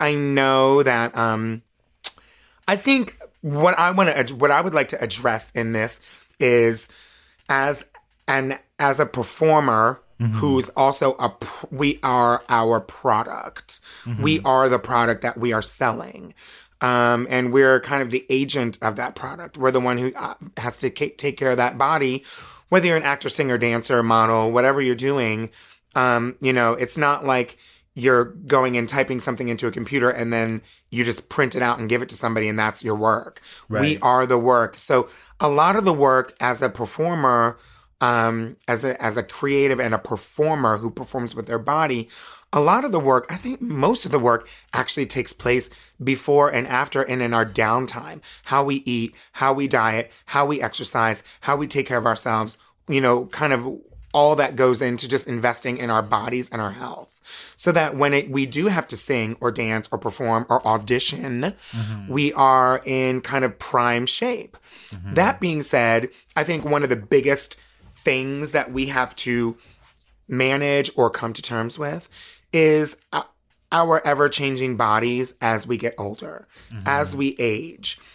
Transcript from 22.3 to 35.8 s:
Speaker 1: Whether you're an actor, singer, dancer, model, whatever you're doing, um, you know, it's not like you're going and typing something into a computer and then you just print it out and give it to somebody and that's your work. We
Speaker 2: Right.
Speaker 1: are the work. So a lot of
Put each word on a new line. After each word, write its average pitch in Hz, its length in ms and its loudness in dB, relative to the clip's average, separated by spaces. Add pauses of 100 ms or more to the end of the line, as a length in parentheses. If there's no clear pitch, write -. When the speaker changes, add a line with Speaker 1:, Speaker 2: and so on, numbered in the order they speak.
Speaker 1:
Whether 180 180 4
you're 165 100 4
an 156 60 -2
actor, 139 260 -2
singer, 127 300 0
dancer, 117 420 0
model, 113 500 4
whatever 131 300 4
you're 127 140 0
doing, 117 560 -2 (420)
um, 123 480 2
you 131 100 2
know, 120 220 2
it's 123 240 -4
not 143 260 0
like 127 360 -2 (340)
you're 123 320 4
going 131 500 0
and 117 140 -2
typing 131 300 -2
something 120 300 -6
into 117 180 -4
a 110 40 -2
computer 120 380 0
and 117 240 -4
then 113 300 -2 (260)
you 120 140 -2
just 117 260 -4
print 131 240 -2
it 127 80 -2
out 120 160 0
and 113 120 -8
give 120 120 0
it 127 80 -10
to - 60 -12
somebody 110 340 -2
and 107 80 -4
that's 107 260 -2
your 110 120 -2
work. 110 440 -2 (300)
We 107 80 -2
Speaker 2:
Right. 147 240 0
Speaker 1:
are 127 240 4
the 123 140 4
work. 117 380 2
So 127 320 0 (300)
a 151 80 2
lot 156 280 4
of 214 100 0